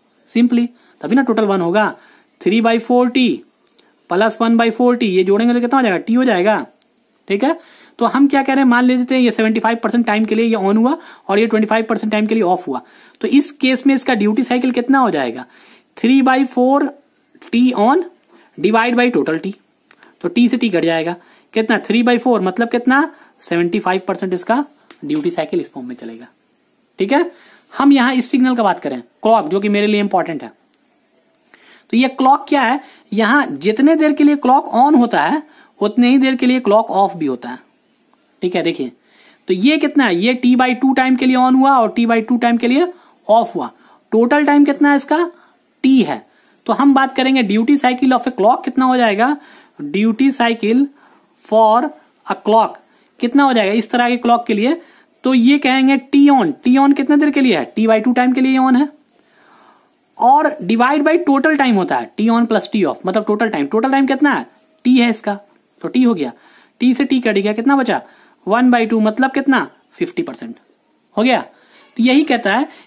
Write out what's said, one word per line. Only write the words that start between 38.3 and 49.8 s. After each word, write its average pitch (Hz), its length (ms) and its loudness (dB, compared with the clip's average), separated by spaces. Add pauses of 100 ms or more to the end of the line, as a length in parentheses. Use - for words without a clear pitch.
ठीक 180 140 -6
है, 170 80 -2
देखिए 147 280 -6 (560)
तो 190 60 -2
ये 254 240 0
कितना 294 280 0
है, 185 100 0
ये 220 200 0
टी 247 200 2
by 254 200 2
टू 254 180 0
टाइम 254 220 2
के 254 100 -2
लिए 254 120 2
on 254 180 2
हुआ 269 160 4
और 240 180 2
टी 233 160 -2
by 226 220 0
टू 247 100 0
टाइम 233 200 0
के 233 100 -2
लिए 294 200 2 (400)
ऑफ 226 280 2
हुआ, 127 140 -6 (420)
टोटल 247 340 2
टाइम 285 200 4
कितना 285 240 0
है 285 80 2
इसका, 320 320 -2 (540)
टी 262 180 4
है। 143 240 -4 (420)
तो 226 60 -2
हम 277 200 2
बात 269 220 2
करेंगे 262 300 0
duty 226 320 0
cycle 254 360 0
of 247 140 -2
a 247 40 -4
clock 220 340 0
कितना 262 200 -2
हो 254 120 0
जाएगा, 240 380 0 (560)